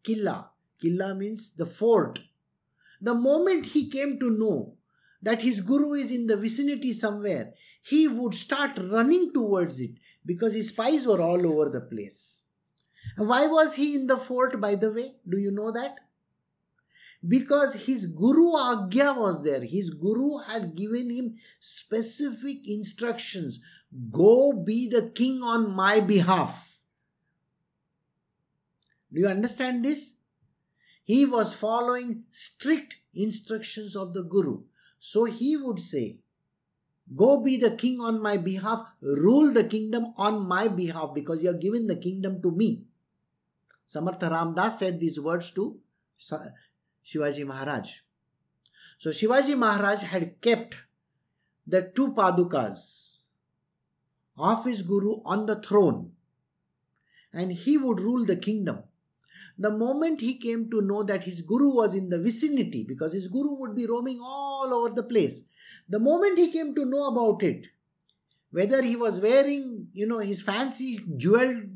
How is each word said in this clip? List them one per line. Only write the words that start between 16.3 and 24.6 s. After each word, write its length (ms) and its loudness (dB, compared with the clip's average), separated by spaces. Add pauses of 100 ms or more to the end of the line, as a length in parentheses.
Because 600 2
his 200 -2
Guru 460 4
Agya 640 2
was 280 0
there. 160 0
His 300 -4
Guru 480 -2
had 360 -8
given 360 -4
him 260 -8 (240)
specific 1080 -4
instructions. 920 -4 (500)
"Go 420 6
be 360 -2